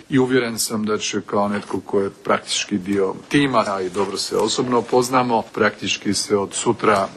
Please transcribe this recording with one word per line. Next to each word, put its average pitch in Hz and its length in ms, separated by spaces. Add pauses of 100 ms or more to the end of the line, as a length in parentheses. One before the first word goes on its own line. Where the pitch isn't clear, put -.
i 139 100
uvjeren 123 400
sam 110 260
da 107 140
će 104 220
kao 101 280
netko 101 320
ko 101 200
je 98 100 (140)
praktički - 540
dio 95 360 (140)
tima, 131 380
a 98 140
i 92 100
dobro 98 260
se - 200
osobno 120 460
poznamo, 123 600 (120)
praktički 104 600
se 104 220
od 98 160
sutra 104 640